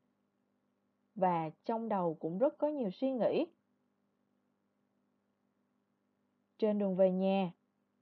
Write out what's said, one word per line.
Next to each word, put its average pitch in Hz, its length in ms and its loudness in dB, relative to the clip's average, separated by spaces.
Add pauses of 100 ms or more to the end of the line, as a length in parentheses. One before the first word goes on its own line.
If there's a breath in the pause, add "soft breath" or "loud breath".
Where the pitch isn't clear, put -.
(1160)
và 175 360 0 (140)
trong 226 240 -4
đầu 180 320 -2
cũng 165 180 -6
rất 285 200 0
có 294 100 -2
nhiều 269 220 -4
suy 262 200 -4
nghĩ. 240 360 0 (3000)
Trên 208 200 0
đường 196 180 0
về 190 140 6
nhà, 190 420 0 (500)